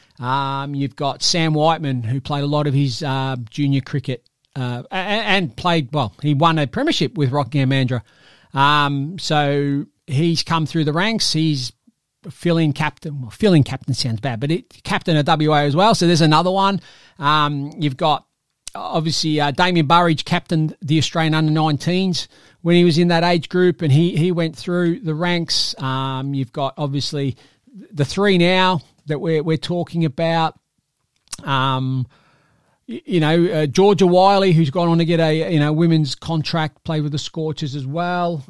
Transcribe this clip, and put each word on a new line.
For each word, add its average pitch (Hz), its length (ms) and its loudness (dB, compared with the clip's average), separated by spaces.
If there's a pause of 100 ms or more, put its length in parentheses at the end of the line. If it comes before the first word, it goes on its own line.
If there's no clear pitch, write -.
(200)
Um, 139 560 -4
you've 139 180 -4
got 139 300 -6
Sam 160 300 0
Whiteman, 151 500 0
who 131 160 -4
played 143 240 -4
a - 20 -2
lot 147 220 0
of 131 60 0
his, 135 280 0
uh, 135 320 -4 (160)
junior 139 300 0
cricket 135 480 -8 (280)
uh, 123 340 -6
a-, 190 60 -8
a-, 208 300 -2
and 190 300 0
played, 170 360 0
well, 135 300 -2
he 147 120 0
won 160 240 2
a 147 80 0
premiership 262 500 -2
with 139 160 0
Rockingham 135 380 0
Mandurah. 127 320 0 (500)
Um, 143 640 2
so 143 680 0 (200)
he's 156 360 0
come 160 240 -2
through 160 180 -2
the 147 80 0
ranks. 202 400 -2
He's 151 400 -2 (580)
fill-in 165 420 0
captain. 147 480 -6
Well, 117 100 -12
fill-in 180 340 4
captain 131 300 -6
sounds 113 260 -4
bad, 117 200 -4
but 143 100 -4
it, - 320 -8
captain 180 340 -2
of 147 100 2
W 156 260 2
A 147 100 4
as 147 140 0
well. 208 180 4
So 175 120 2
there's 170 140 4
another 160 300 4
one. 196 300 0 (380)
Um, 147 600 0
you've 147 180 -2
got, 156 300 -2 (480)
obviously, 156 640 -2
uh, 143 100 2
Damien 175 360 2
Burridge 170 380 2
captained 160 560 -2
the 151 180 0
Australian 160 360 0
under 156 180 2
nineteens 160 760 0 (340)
when 170 140 4
he 175 80 6
was 165 120 4
in 175 120 4
that 170 160 2
age 175 240 0
group, 180 340 2
and 151 100 2
he, 170 240 4
he 170 160 2
went 165 240 -2
through 175 440 -2
the 160 140 -4
ranks. 175 640 -2
Um, 135 520 -4
you've 135 200 -4
got, 139 260 -4
obviously, 139 580 -4 (560)
the 147 120 -2
three 190 340 2
now 185 420 2 (260)
that 151 120 -6
we're, 160 240 -2
we're 160 160 -2
talking 170 480 -4
about. 165 520 -2 (840)
Um, 131 640 -2 (800)
y-, 226 160 -12
you 180 160 0
know, 165 240 2
uh, 156 220 0
Georgia 190 400 4
Wiley, 190 460 4
who's 160 180 4
gone 170 180 0
on 165 100 4
to 170 60 2
get 165 160 2
a, 160 320 0
you 156 80 2
know, 147 140 2
women's 156 400 2
contract, 156 680 -4
played 156 180 -4
with 147 100 -4
the 156 60 -6
Scorchers 156 560 -6
as 135 120 -8
well. 175 640 -4